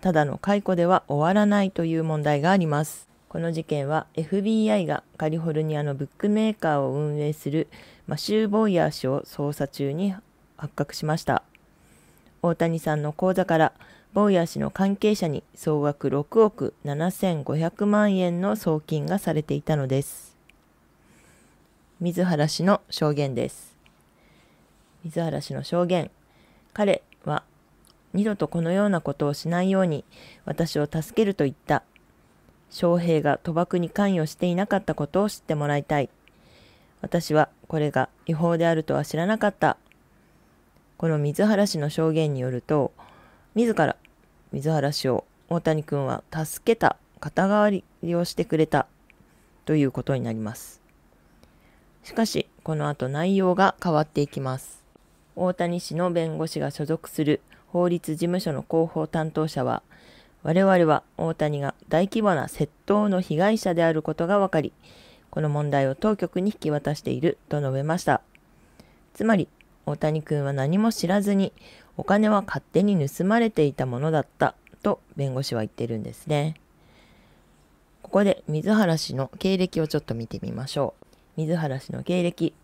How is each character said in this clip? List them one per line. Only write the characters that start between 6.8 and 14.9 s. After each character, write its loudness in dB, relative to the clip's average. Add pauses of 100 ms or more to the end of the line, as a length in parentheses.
ー 0
を -2
運 -2
営 -2
す -10
る -2 (380)
マ -6
シ -4
ュ 2
ー・ 0
ボ 2
イ 2
ヤ 2
ー -2
氏 -6
を -2
捜 -6
査 -4
中 -6
に -2 (420)
発 -12
覚 -4
し -8
ま 0
し -8
た。 0 (1000)
大 0
谷 -2
さ -2
ん -2
の -6
口 -2
座 0
か 2
ら 4 (400)
ボ 4
イ 4
ヤ 4
ー -4
氏 -6
の -2
関 0